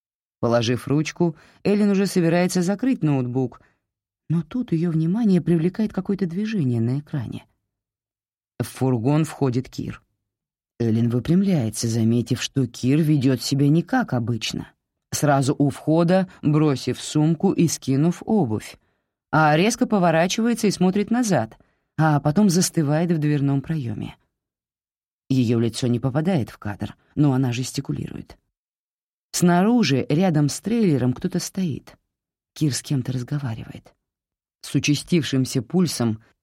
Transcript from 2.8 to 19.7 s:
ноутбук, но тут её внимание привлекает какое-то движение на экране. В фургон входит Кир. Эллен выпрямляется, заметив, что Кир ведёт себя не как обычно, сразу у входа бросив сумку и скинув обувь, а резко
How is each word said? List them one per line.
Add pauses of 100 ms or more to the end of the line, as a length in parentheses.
ноутбук, (680)
но
тут
её
внимание
привлекает
какое-то
движение
на
экране. (1120)
В
фургон
входит
Кир. (760)
Эллен
выпрямляется,
заметив,
что
Кир
ведёт
себя
не
как
обычно, (440)
сразу
у
входа (140)
бросив
сумку
и
скинув
обувь, (560)
а
резко